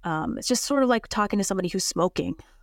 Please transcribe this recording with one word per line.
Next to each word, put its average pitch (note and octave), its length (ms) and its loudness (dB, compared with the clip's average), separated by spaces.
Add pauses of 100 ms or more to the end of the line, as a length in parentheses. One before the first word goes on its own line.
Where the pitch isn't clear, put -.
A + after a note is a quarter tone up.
Um, D#3+ 340 -4
it's - 100 -6
just B3 160 0
sort C#4+ 200 2
of B3 60 2
like A#3 180 2
talking G#3 320 0
to G3 40 2
somebody F#3 260 -2
who's F#3+ 140 -2
smoking - 520 0 (280)